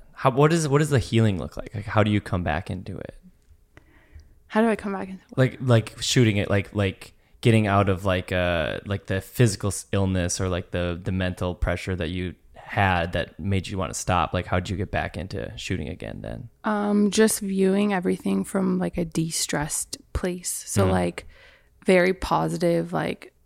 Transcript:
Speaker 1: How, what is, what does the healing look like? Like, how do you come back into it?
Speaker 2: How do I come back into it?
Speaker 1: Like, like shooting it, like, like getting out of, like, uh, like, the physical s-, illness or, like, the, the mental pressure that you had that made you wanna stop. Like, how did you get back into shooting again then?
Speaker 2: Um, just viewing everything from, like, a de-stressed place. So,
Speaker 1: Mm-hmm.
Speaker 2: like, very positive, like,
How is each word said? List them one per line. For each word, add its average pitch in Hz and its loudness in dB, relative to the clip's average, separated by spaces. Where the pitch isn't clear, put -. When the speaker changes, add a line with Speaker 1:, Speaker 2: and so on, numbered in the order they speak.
Speaker 1:
How, - 2
what 147 6
is, 165 2
what 139 4
does 151 0
the 139 4
healing 107 2
look - -8
like? - -12
Like, 101 -8
how 107 4
do 104 2
you 101 4
come 90 -2
back 85 -2
into 92 -10
it? - -14
Speaker 2:
How 220 2
do 233 4
I 214 2
come 202 -8
back 190 -8
into 190 -14
it? - -6
Speaker 1:
Like, 127 2
like 120 2
shooting 110 4
it, 98 0
like, 101 0
like 98 -4
getting 110 4
out 98 4
of, 92 0
like, 92 0
uh, 85 0
like, 101 -6
the 95 -2
physical 104 2
s-, - -6
illness 95 0
or, 95 -2
like, 90 -4
the, 87 -2
the 95 -4
mental 92 -2
pressure 90 -2
that 85 -4
you 90 -6
had 90 0
that - -4
made 95 -2
you 101 -6
wanna 76 -4
stop. 90 0
Like, 90 -4
how 90 -2
did 90 -6
you 92 -4
get 95 -6
back 82 -4
into 87 -8
shooting - -6
again - -10
then? 57 -10
Speaker 2:
Um, 208 2
just 220 4
viewing 196 2
everything 190 -2
from, 185 0
like, 175 -4
a 170 0
de-stressed 156 -4
place. 180 -6
So, 202 2
Speaker 1:
Mm-hmm. 190 4
Speaker 2:
like, 180 -2
very 185 6
positive, 170 0
like, 165 -6